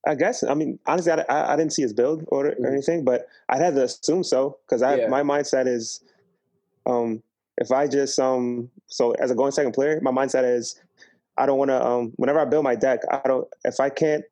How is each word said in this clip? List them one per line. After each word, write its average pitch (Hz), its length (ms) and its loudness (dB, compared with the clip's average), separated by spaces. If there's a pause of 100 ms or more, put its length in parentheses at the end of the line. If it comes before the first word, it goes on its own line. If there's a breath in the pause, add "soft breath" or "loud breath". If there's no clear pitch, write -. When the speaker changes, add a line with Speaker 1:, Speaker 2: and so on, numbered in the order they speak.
Speaker 1:
I 151 80 0
guess. 196 280 0
I - 100 0
mean, 147 340 -2
honestly, 165 240 2
I, 160 180 2
I, 147 240 2
I - 40 2
didn't 156 160 0
see - 80 -2
his 113 120 0
build 147 360 0
order 139 220 0
Speaker 2:
Mm-hmm. 120 140 -4
Speaker 1:
or 127 40 0
anything, 139 340 0
but 123 240 0 (220 loud breath)
I'd 131 120 0
have 170 140 2
to 135 80 4
assume 170 400 0
so, 135 340 0 (120)
'cause 120 120 2
I, 135 140 2
Speaker 2:
Yeah. 117 140 0
Speaker 1:
my 135 140 2
mindset 143 440 0
is, 120 340 -4 (840 soft breath)
um, 117 360 -2 (360)
if 120 140 -2
I 135 160 2
just, 139 300 0
um, 123 540 0 (160)
so 120 240 0
as - 180 0
a 123 60 0
going 139 160 2
second 135 220 0
player, 151 280 0
my 131 100 0
mindset 131 320 0 (120)
is - 260 -6 (560 soft breath)
I 135 80 2
don't 135 140 2
wanna, 135 220 2
um, 120 340 -2
whenever 139 240 2
I 147 60 2
build 147 180 0
my 127 120 2
deck, 123 260 0 (100)
I 135 140 -2
don't, 131 220 0 (180)
if - 140 -2
I 139 100 2
can't 151 420 0